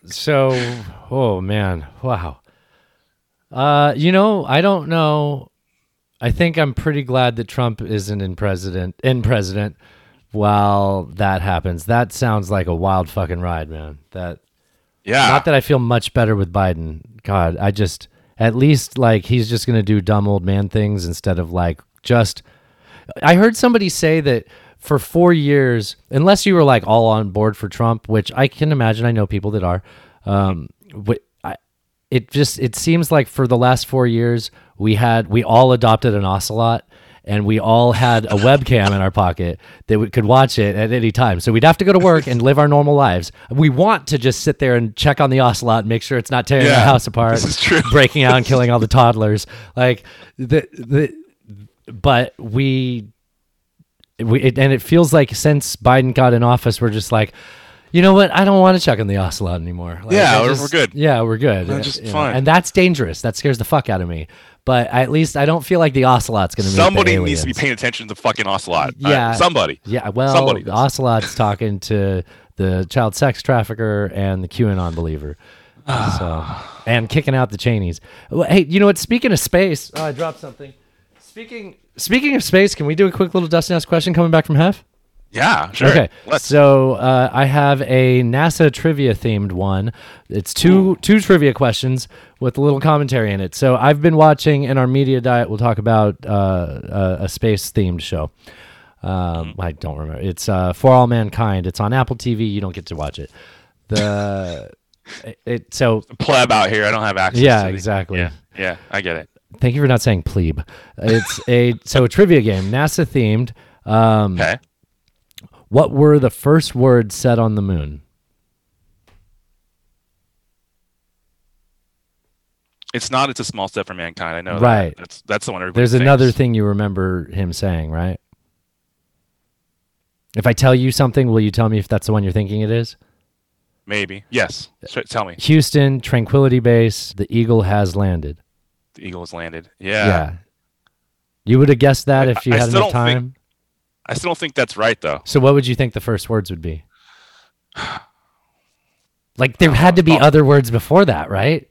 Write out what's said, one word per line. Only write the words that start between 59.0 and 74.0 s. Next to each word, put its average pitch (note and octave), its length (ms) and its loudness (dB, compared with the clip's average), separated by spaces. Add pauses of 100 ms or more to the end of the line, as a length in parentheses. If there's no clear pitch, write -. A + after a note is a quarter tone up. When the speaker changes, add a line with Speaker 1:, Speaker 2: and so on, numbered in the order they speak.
Speaker 1:
on G#2 60 -2
the G2 100 -2
ocelot F2+ 460 -4
anymore." F2 420 -10
Like, A2+ 80 -4
Speaker 2:
Yeah, D#3 260 4
Speaker 1:
I A2 40 4
Speaker 2:
we're, B2 60 2
Speaker 1:
just C3+ 120 0
Speaker 2:
we're C#3+ 80 -6
good. C#3 260 0
Speaker 1:
Yeah, C#3+ 280 2
we're A2+ 160 -2
good. G2+ 300 0
Speaker 2:
We're C3+ 100 -4
Speaker 1:
Uh, - 40 -6
Speaker 2:
just - 180 -8
Speaker 1:
you A2+ 80 -12
know, G#2 40 -8
Speaker 2:
fine. C#3+ 240 -2
Speaker 1:
and C3+ 100 0
that's E3 240 2
dangerous. D3 520 0
That A2+ 140 -4
scares C#3 220 -2
the A2+ 60 -6
fuck - 240 -2
out F#2+ 120 -2
of F2 80 -6
me. D#2+ 180 -10 (400)
But B2 220 0
at B2 220 0
least D3+ 280 -2
I C#3+ 80 2
don't D#3+ 180 -2
feel F3+ 160 0
like D3+ 140 2
the C3 100 2
ocelot's A2+ 500 0
gonna G2 140 -4
meet F#2+ 80 -2
the - 80 4
Speaker 2:
Somebody - 340 2
needs E2 220 -2
to D#2 60 -4
be - 60 -6
Speaker 1:
aliens. - 60 -8
Speaker 2:
paying C#3 140 -2
attention A#2 360 -6
to G#2 60 -10
the - 60 -18
fucking G#2+ 260 -4
ocelot. F2 440 -2 (120)
Uh, - 60 0
Speaker 1:
Yeah. A#2 240 2
Speaker 2:
somebody. G#2+ 540 0
Speaker 1:
Yeah, G#2+ 240 -6
well, C3+ 240 -2
Speaker 2:
Somebody C3+ 300 2
Speaker 1:
the - 60 -10
Speaker 2:
does. G#2 100 -2
Speaker 1:
ocelot's B2+ 540 -2
talking G#2 460 -2
to G2 420 -2 (340)
the F#2 340 -2
child A2+ 240 -2
sex C3+ 280 -2
trafficker G#2+ 720 -2